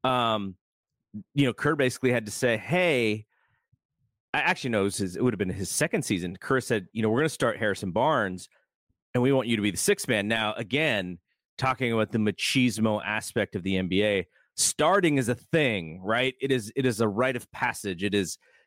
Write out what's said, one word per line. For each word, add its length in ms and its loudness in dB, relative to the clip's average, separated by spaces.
um, 520 0
you 120 4
know, 60 2
Kerr 220 0
basically 380 2
had 140 0
to 60 -8
say, 240 2
"Hey," 720 2
I 80 0
actually 300 0
know 120 2
it 20 4
was 140 0
his, 180 -4
it 60 -2
would 100 4
have 60 -6
been 120 0
his 200 -4
second 340 0
season. 320 -4
Kerr 240 0
said, 320 -2
"You 100 -2
know, 80 2
we're 100 2
gonna 80 2
start 300 -2
Harrison 320 -2
Barnes, 580 0
and 80 2
we 100 4
want 160 2
you 80 2
to 60 0
be 80 4
the 60 -6
sixth 320 0
man." 200 0
Now, 260 0
again, 640 -2
talking 340 0
about 200 2
the 60 0
machismo 880 2
aspect 520 -4
of 60 -6
the 140 0
N 120 0
B 160 2
A, 220 0
starting 640 2
is 100 0
a 60 0
thing, 680 -2
right? 380 0
It 120 0
is, 240 -2
it 100 0
is 140 0
a 80 2
rite 280 0
of 140 -10
passage. 540 -4
It 100 -2
is, 240 0